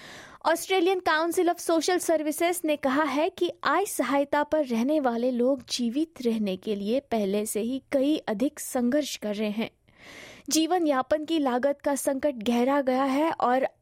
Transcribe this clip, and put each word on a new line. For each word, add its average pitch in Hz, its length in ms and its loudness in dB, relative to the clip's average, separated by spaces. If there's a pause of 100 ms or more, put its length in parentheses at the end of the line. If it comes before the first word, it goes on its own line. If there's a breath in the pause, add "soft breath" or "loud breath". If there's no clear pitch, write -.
(480 loud breath)
Australian 370 520 2
Council 339 540 2
of 339 60 -12 (100)
Social 339 300 2 (100)
Services 311 540 0
ने 302 120 2
कहा 269 260 0
है 302 280 0
कि 359 200 -2 (140)
आय 330 200 2
सहायता 285 580 0
पर 302 220 0
रहने 254 360 0
वाले 240 300 0
लोग 254 400 0
जीवित 247 520 -4
रहने 220 340 0
के 214 180 -4
लिए 208 260 -2
पहले 208 460 -2
से 220 140 -4
ही 254 220 -4 (100)
कई 285 240 2
अधिक 220 440 -2
संघर्ष 247 560 -2
कर 208 180 -6
रहे 214 160 -2
हैं। 214 200 -4 (800 loud breath)
जीवन 320 360 2
यापन 294 380 0
की 330 140 0
लागत 269 420 0
का 285 140 0
संकट 277 400 0
गहरा 240 460 2
गया 262 240 0
है 285 280 2
और 254 340 2 (160)